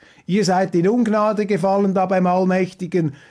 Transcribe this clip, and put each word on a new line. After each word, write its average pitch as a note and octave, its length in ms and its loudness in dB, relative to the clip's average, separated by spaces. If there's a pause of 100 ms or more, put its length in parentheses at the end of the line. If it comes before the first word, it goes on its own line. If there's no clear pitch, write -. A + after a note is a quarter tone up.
(260)
ihr F#3+ 200 0
seid F#3 300 0
in F3 120 2
Ungnade G#3+ 580 0
gefallen G3 480 0
da F#3 120 2
beim F#3 200 0
Allmächtigen, F3+ 920 -2 (160)